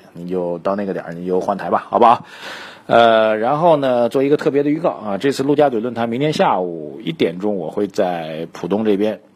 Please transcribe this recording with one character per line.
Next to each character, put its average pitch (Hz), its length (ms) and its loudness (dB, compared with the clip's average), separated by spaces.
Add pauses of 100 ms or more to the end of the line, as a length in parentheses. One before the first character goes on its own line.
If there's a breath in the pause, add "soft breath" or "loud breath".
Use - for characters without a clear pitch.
(140)
你 85 140 -12
就 87 320 -4
到 98 160 -2
那 101 100 -4
个 95 80 -4
点 85 120 -8
儿， 85 80 -12
你 87 120 -10
就 92 140 0
换 95 180 -2
台 87 120 -6
吧， 104 200 -2
好 98 100 2
不 117 60 6
好？ 120 200 4 (600 loud breath)
呃， 113 520 6
然 123 200 0
后 160 200 4
呢， 123 320 2
做 135 140 0
一 139 60 2
个 147 80 4
特 147 140 0
别 143 120 2
的 147 60 0
预 156 100 -2
告 165 100 0
啊， 98 280 -6
这 135 140 0
次 - 120 -4
陆 143 120 2
家 147 140 4
嘴 117 100 -2
论 120 140 -4
坛 117 160 -2
明 117 100 -4
天 151 140 0
下 131 280 2
午 78 420 -8
一 - 80 -6
点 90 280 -2
钟 104 160 -4
我 80 140 -6
会 104 180 -4
在 82 640 -4
浦 - 160 -10
东 104 180 -2
这 104 120 2
边 107 240 -2 (140)